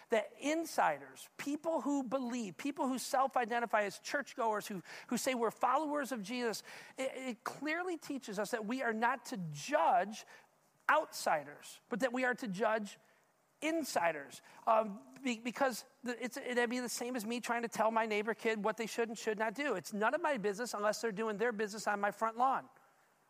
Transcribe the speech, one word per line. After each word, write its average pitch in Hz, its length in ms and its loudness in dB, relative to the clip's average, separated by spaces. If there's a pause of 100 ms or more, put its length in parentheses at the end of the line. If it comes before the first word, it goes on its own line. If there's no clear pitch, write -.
that 220 200 4 (120)
insiders, 175 960 0
people 311 460 0
who 277 200 2
believe, 240 540 -2
people 285 320 -2
who 254 100 0
self-identify 240 840 2
as 202 160 -4
churchgoers, 233 680 -2
who, 190 160 -6 (260)
who 240 100 0
say 262 160 2
we're 233 160 2
followers 285 640 0
of 233 100 -4
Jesus, 226 400 -2 (340)
it, 262 180 -4
it 254 300 -6
clearly 330 540 -4
teaches 240 400 -6
us 208 140 -2
that 226 120 -2
we 240 180 -2
are 233 120 0
not 233 320 0
to 254 120 -6 (140)
judge 214 720 4 (640)
outsiders, 165 920 0 (100)
but 220 100 0
that 247 120 2
we 254 120 0
are 247 100 2
to 254 140 -4
judge 214 500 0 (640)
insiders, 170 800 0 (240)
um, 220 320 4 (260)
be-, 233 180 0
because 247 420 0 (200)
the, 233 180 -4
it's, 240 140 -6
it'd 240 340 0
be 247 100 -2
the 247 80 -4
same 240 280 -4
as 214 80 -4
me 233 160 -2
trying 233 220 -2
to 233 60 -4
tell 220 220 2
my 226 160 2
neighbor 214 280 0
kid 220 280 0
what 214 140 0
they 226 100 -2
should 233 220 -2
and 226 80 -8
should 220 220 -2
not 220 160 0
do. 277 200 0
It's 175 180 -4
none 220 220 2
of 339 80 -2
my 302 140 2
business 208 380 -2
unless 208 260 0
they're 233 120 0
doing 214 260 -2
their 240 140 2
business 208 340 -6
on 208 140 0
my 208 100 2
front 226 260 -2
lawn, 240 280 2 (640)